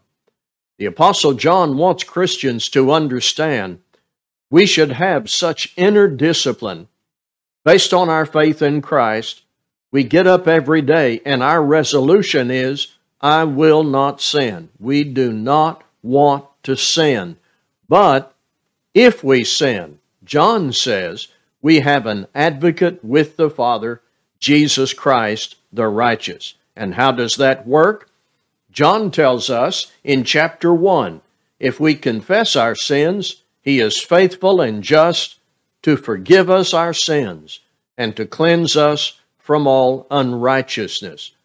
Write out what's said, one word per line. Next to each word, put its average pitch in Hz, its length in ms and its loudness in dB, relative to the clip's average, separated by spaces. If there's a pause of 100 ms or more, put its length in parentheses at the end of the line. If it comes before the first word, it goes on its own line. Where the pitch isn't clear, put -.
(760)
The 104 80 -8
Apostle 151 480 2
John 156 440 2
wants 180 260 0
Christians 135 680 -4
to 135 220 2
understand 127 880 -2 (720)
we 180 160 6
should 156 240 0
have 139 360 -2
such - 480 -6
inner 202 320 4
discipline 123 800 -4 (800)
based 180 300 4
on 180 140 0
our 156 180 0
faith 156 340 0
in 147 180 0
Christ. 113 600 -4 (500)
We 135 120 0
get 170 240 2
up 180 200 4
every 160 360 2
day 135 420 0
and 139 160 -2
our 151 240 2
resolution 143 840 0
is, 131 380 -4 (300)
"I 156 240 2
will 156 400 2
not 139 380 -2
sin." 104 480 -4 (100)
We 139 240 -2
do 127 300 -2
not 147 500 -2 (200)
want 139 420 0 (160)
to 135 160 -4
sin. 135 600 -2 (520)
But 156 440 2 (600)
if 233 300 4
we 131 200 2
sin, 95 540 -4 (260)
John 165 480 0
says, 92 560 -6 (320)
we 156 200 4
have 139 260 0
an 104 300 -6
advocate 165 680 -2
with 147 340 -2
the 156 120 0
Father, 117 500 -4 (400)
Jesus 139 540 0
Christ, 113 600 -2 (180)
the 110 140 -2
righteous. 110 680 -4 (220)
And 98 180 -10
how 131 180 0
does 120 260 -4
that 135 300 0
work? 160 440 0 (600)
John 190 380 0
tells 131 400 0
us 131 420 -4 (120)
in 135 200 0
chapter 160 480 0
one, 160 500 0 (380)
if 127 200 -4
we 151 160 2
confess 151 600 -2
our 113 200 0
sins, 160 640 -4 (200)
he 139 180 0
is 107 200 0
faithful 185 600 2
and 107 220 -4
just 160 560 0 (420)
to 151 160 2
forgive 170 540 2
us 185 200 2
our 170 220 0
sins 101 680 -6 (360)
and 113 180 -6
to 113 80 -8
cleanse 165 540 0
us 147 360 0 (260)
from 147 260 -2
all 131 460 2
unrighteousness. 123 1200 -4 (140)